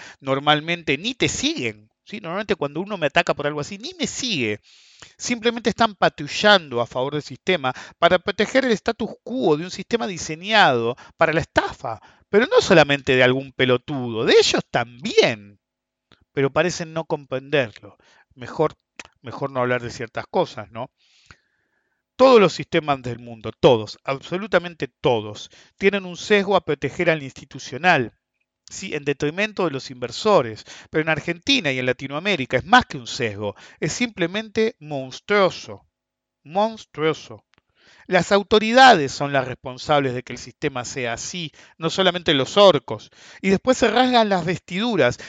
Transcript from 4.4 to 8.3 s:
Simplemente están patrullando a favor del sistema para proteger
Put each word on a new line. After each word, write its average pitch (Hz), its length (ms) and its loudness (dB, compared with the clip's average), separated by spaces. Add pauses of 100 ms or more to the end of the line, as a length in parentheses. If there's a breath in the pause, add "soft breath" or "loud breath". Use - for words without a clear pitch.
Simplemente 233 540 -4
están 220 240 0
patrullando 160 880 0
a 113 60 -2
favor 139 260 -4
del 147 80 -4
sistema 135 500 -4 (280 loud breath)
para 175 180 4
proteger 214 480 0